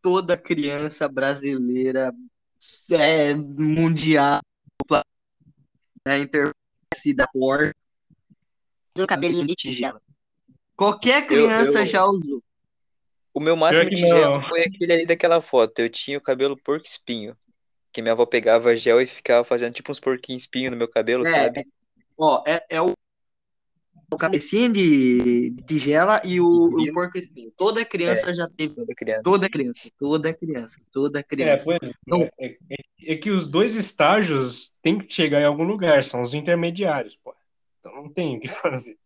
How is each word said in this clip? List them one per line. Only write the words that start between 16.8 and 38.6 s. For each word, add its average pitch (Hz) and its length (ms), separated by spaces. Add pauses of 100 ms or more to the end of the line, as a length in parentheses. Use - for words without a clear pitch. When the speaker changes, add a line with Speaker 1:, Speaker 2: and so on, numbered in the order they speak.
Speaker 2:
espinho, 117 500 (560)
que - 80
minha 113 120
avó 117 120
pegava 117 520
gel 117 240
e 131 60
ficava 120 380
fazendo 120 300
tipo - 160
uns 143 100
porquinhos 127 420
espinho 127 280
no 123 60
meu 117 120
cabelo, 120 380
Speaker 1:
É, 156 180
Speaker 2:
sabe? 123 220 (500)
Speaker 1:
ó, 151 300
é, 165 240
é 160 100
o, 165 120 (1160)
o 156 60
cabecinho 196 560
de, 123 760
de 123 140
tigela 156 600
e 180 160
o, 175 60
o 170 300
Speaker 2:
Menino. 156 180
Speaker 1:
porco 180 240
espinho. 120 400
Toda 220 260
criança 180 460
Speaker 2:
É, 175 40
Speaker 1:
já 175 140
teve. 156 260
Speaker 2:
toda 233 200
criança. 110 280
Speaker 1:
Toda 190 280
criança, 123 480
toda 156 360
criança, 139 460 (120)
toda 143 280
Speaker 3:
É, - 20
Speaker 1:
criança. 143 440
Speaker 3:
pois 160 240
é. 120 40 (120)
Speaker 1:
Não. 170 160 (180)
Speaker 3:
É, 127 160 (140)
é, - 420
é 156 40
que 214 140
os 170 200
dois 214 260
estágios 160 1080
têm 175 160
que - 140
chegar 147 300
em 147 40
algum 147 180
lugar, 165 400
são 123 180
os 120 100
intermediários, 170 840
pô. - 180 (460)
Então 92 140
não 147 160
tem 151 280
o - 20
que - 80
<laughs> - 0
fazer. - 580